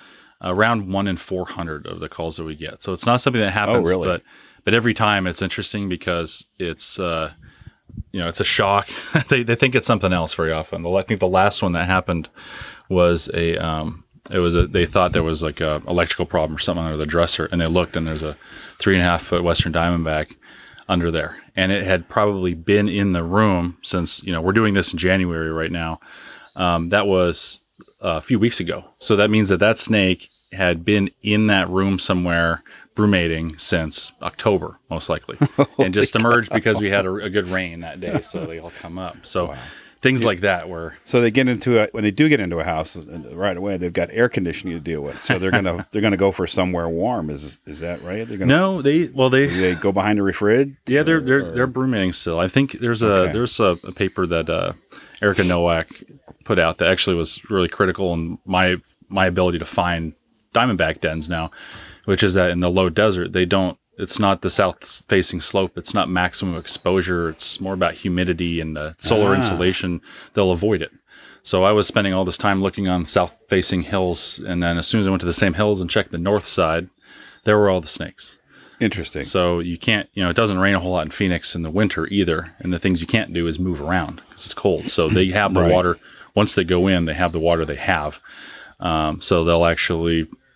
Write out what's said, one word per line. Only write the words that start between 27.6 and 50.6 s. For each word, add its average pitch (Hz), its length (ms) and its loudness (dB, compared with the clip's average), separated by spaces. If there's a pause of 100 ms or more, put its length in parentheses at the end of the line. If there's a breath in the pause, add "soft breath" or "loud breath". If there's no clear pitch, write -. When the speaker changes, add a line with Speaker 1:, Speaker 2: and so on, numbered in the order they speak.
Speaker 1:
a 82 200 -2
few 117 180 0
weeks 117 200 2
ago. 85 260 -6 (140)
So - 180 2
that 104 120 6
means 107 200 4
that 92 100 4
that 107 180 4
snake 95 520 2 (240)
had 87 320 0
been 101 260 2 (100)
in 104 260 2
that 95 200 2
room 95 320 0
somewhere 85 640 0 (320 loud breath)
brumating 82 640 0
since - 520 -2 (100)
October, - 580 -2 (100)
most 82 200 -6
likely, - 280 -6 (200)
Speaker 2:
<laughs> 139 220 0
Speaker 1:
and 95 140 2
just 107 200 2
Speaker 2:
Holy 113 120 2
Speaker 1:
emerged 117 240 2
Speaker 2:
cow. 110 60 -4
Speaker 1:
because 107 240 2
we 104 100 0
had 98 160 2
a, 92 100 -4
a 104 140 -6
good 95 200 0
rain 90 320 -4
that 82 180 -12
day. 87 220 -4
So - 240 -10
they 82 140 -12
all 82 200 -14
come 87 180 -12
up. 90 280 -12
So 90 220 -4
Speaker 2:
Wow. 71 100 -12 (440 loud breath)
Speaker 1:
things 127 200 2
Speaker 2:
Yeah. 117 60 2
Speaker 1:
like 95 140 0
that 90 260 0
were 82 280 -10 (100)
Speaker 2:
So 123 160 2
they 120 100 4
get 127 160 4
into 120 340 2
a, 104 100 2
when 110 120 -4
they 107 80 2
do 143 180 2
get 143 100 4
into 87 200 -4
a 78 40 -4
house, 80 340 -4
uh, 85 40 -14 (320)
right 92 220 -4
away, 95 220 -6
they've 87 160 -6
got 87 180 -2
air 117 160 2
conditioning 90 480 -4
to 82 60 -8
deal 78 200 -6
with. 71 200 -10
So - 180 0
they're 92 120 0
gonna, 92 380 -2
Speaker 1:
<laughs> - 20 -20
Speaker 2:
they're 104 100 -2
gonna 104 160 2
go 98 140 4
for 90 160 -4
somewhere 90 420 -2
warm. 87 400 -4
Is, 73 380 -10
is 78 120 -14
that 85 240 -8
right? 104 240 -8
They're 107 100 -10
gonna 95 160 4
Speaker 1:
No, 185 280 2
they, 151 260 4
well, 131 220 2
they 135 180 6
Speaker 2:
do 90 140 -2
they 90 140 2
go 95 160 0
behind 101 280 2
a 101 40 2
refrig? 113 520 2 (120)